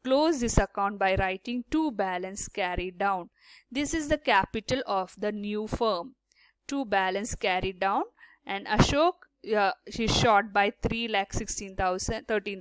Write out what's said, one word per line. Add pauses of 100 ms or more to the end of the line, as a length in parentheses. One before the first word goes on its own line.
close
this
account
by
writing
to
balance (120)
carry
down. (420)
This
is
the (140)
capital
of
the
new
firm. (540)
To
balance
carry
down, (420)
and (120)
Ashok, (320)
uh, (220)
he's
short
by (120)
three
lakh
sixteen
thousand,
thirteen